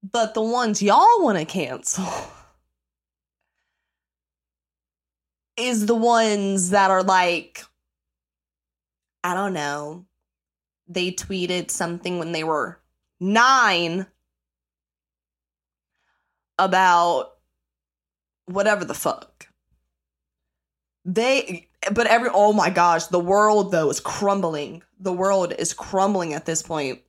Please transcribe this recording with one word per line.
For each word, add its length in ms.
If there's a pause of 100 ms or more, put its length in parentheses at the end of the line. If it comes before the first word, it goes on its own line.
But 300
the 80
ones 400
y'all 420
wanna 220
cancel 600
<laughs> 360 (3250)
is 300
the 100
ones 760
that 200
are 120
like, 600 (1600)
I 120
don't 180
know, 520 (840)
they 240
tweeted 580
something 500
when 120
they 120
were 360 (400)
nine 880 (2500)
about 760 (1120)
whatever 380
the 100
fuck. 540 (1600)
They, 640 (240)
but 140
every, 260
oh 200
my 160
gosh, 360
the 140
world, 520
though, 180
is 100
crumbling. 840 (160)
The 140
world 440
is 160
crumbling 600
at 120
this 160
point. 480